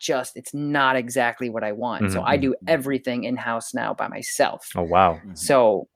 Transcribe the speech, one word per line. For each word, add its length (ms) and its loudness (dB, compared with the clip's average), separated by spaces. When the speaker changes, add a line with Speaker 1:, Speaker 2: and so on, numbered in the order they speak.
Speaker 1:
just, 360 -4
it's 180 -16
not 420 2
exactly 540 0
what 140 -4
I 80 -2
want. 400 -2
So 80 -2
Speaker 2:
Mm-hmm. 80 -2
Speaker 1:
I 100 4
do 140 2
Speaker 3:
Mm-hmm. 160 -6
Speaker 1:
everything 560 -2
in-house 500 -6
now 180 -4
by 160 -6
myself. 680 -4
Speaker 2:
Oh, 80 -2
wow. 300 4
Speaker 3:
Mm-hmm. 200 -16
Speaker 1:
So 600 4